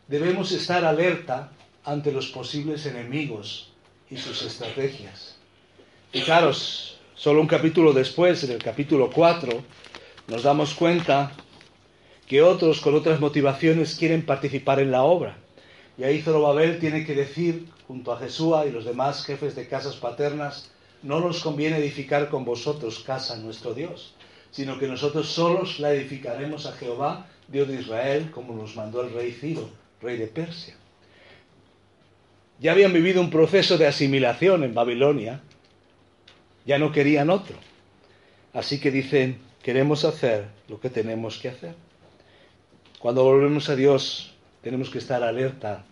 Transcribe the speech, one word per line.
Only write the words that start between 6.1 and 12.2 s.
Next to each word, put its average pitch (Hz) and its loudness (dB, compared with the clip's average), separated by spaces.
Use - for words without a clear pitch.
Fijaros, - 0
solo 147 4
un 160 4
capítulo 160 4
después, 147 2
en 127 -2
el 113 -6
capítulo 139 0
cuatro, 165 2
nos 117 -6
damos 147 2
cuenta 160 2